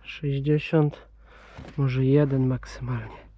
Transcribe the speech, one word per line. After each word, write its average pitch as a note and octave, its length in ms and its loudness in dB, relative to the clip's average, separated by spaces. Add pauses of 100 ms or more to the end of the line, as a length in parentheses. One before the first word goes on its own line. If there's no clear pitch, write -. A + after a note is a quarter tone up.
Sześćdziesiąt, D3 1040 0 (680)
może C3 280 0
jeden C3+ 420 4
maksymalnie. A#2+ 720 -6 (200)